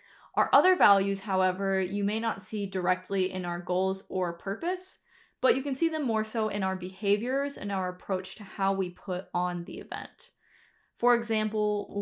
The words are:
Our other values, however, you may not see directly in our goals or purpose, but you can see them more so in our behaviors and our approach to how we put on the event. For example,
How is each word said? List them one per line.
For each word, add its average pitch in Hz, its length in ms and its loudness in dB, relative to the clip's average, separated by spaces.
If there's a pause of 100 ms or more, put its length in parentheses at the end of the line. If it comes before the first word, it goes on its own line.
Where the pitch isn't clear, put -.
(360)
Our 208 160 2
other 359 240 6
values, 196 440 4
however, 190 600 0
you 202 240 -2
may 214 160 0
not 220 220 -4
see 202 240 -4
directly 180 680 0
in 185 120 -4
our 175 140 -4
goals 190 500 0
or 175 260 -2
purpose, 330 680 -6 (400)
but 254 160 4
you 269 60 -2
can 277 120 -2
see 330 140 0
them 302 160 -2
more 214 200 0
so 214 240 -2
in 202 140 -2
our 190 140 0
behaviors 220 800 -2
and 202 160 -6
our 185 160 -2
approach 180 480 -6
to 208 80 -14
how 196 280 0
we 190 180 0
put 180 440 -6
on 175 300 0
the - 140 -10
event. - 520 -12 (680)
For 240 180 6
example, 214 880 0